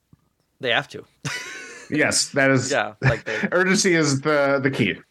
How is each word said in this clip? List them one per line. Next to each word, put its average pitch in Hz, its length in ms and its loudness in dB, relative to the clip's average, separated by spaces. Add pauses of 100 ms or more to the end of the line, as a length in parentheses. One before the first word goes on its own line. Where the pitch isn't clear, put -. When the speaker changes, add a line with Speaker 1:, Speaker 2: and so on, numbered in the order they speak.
(600)
Speaker 1:
They 123 120 -2
have 139 180 0
to. - 160 -16 (200)
<laughs> - 80 -6 (560)
Speaker 2:
Yes, 131 420 0
that 135 200 2
is. 131 180 2
Speaker 1:
Yeah, 107 320 -2
like, 127 220 0
they 113 240 -4
Speaker 2:
<laughs> - 60 -4
Urgency 185 420 2
is 139 240 2
the, 139 420 2
the 131 80 2
key. 110 260 -2 (140)